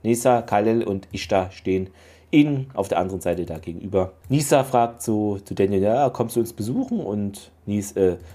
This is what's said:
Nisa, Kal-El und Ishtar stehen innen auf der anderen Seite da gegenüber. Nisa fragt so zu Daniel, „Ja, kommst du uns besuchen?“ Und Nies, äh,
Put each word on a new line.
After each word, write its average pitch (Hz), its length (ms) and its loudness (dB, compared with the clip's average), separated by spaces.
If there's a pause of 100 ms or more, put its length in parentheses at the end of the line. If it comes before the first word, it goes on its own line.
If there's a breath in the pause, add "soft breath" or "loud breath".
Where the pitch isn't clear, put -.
Nisa, 120 400 2
Kal-El 113 420 2
und 98 280 -6
Ishtar 95 380 -2
stehen 92 400 -4 (400 soft breath)
innen 147 440 2
auf 98 140 -2
der 87 100 0
anderen 92 240 -2
Seite 87 240 -2
da 80 120 -8
gegenüber. 92 540 -4 (160)
Nisa 143 340 4
fragt 120 400 0
so 104 360 0
zu 98 160 -12
Daniel, 98 280 2
„Ja, 120 280 2
kommst 113 260 -4
du 120 40 2
uns 117 120 0
besuchen?“ 196 480 -4
Und 101 500 -6 (140)
Nies, 101 280 -4
äh, 92 260 2 (160 loud breath)